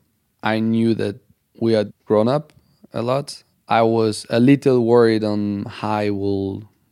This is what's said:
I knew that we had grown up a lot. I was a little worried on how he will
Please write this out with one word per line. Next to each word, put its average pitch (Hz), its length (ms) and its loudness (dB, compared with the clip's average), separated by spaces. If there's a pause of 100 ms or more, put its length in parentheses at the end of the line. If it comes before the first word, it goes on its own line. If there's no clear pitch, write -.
(420)
I 110 160 -2
knew 113 380 0
that 104 240 -6 (400)
we 113 120 0
had 104 200 0 (120)
grown 107 220 2
up 147 260 -4 (400)
a 117 80 -8
lot. 131 440 -6 (240)
I 113 140 2
was 113 460 0
a 117 120 0
little 123 440 4
worried 113 380 4
on 104 440 -4
how 107 340 -6
he 104 100 -2
will 98 540 -4 (280)